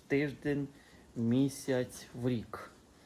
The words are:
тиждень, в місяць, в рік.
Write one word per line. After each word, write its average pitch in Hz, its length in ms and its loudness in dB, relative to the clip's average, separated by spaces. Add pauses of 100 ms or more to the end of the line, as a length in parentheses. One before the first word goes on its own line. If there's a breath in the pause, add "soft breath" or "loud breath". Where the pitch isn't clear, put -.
тиждень, 143 600 0 (480 soft breath)
в 120 60 -2
місяць, 127 840 0 (140)
в 123 60 0
рік. - 440 -4 (340 soft breath)